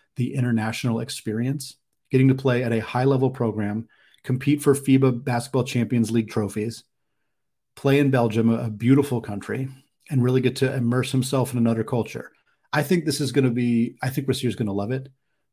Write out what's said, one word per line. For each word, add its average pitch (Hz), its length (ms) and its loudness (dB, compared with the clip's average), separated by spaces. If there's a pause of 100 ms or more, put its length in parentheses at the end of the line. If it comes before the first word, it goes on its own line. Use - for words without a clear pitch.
(160)
the 123 180 -4
international 117 680 -2
experience, 120 760 -6 (340)
getting 131 200 6
to 131 60 4
play 127 280 0
at 117 80 -2
a 117 80 2
high-level 131 520 0
program, 107 580 -4 (340)
compete 143 380 0
for 139 140 4
fiba 131 460 2
Basketball 120 440 -2
Champions 117 440 0
League 110 200 0
trophies, 107 560 -4 (880)
play 139 240 4
in 139 120 4
Belgium, 117 380 2
a, 117 180 0
a - 20 -6
beautiful 120 500 2
country, 104 480 -8 (420)
and 131 140 2
really 127 160 2
get 127 180 0
to 131 160 0
immerse 123 380 -2
himself 127 400 0
in 123 60 -4
another 113 260 0
culture. - 480 -6 (400)
I 147 120 0
think 175 200 0
this 143 160 -2
is 127 140 -2
gonna 131 180 4
be, 120 500 0
I 127 80 -2
think 135 180 -4
Rasir's 120 280 0
gonna 104 160 -2
love 101 200 -4
it 131 180 -6 (440)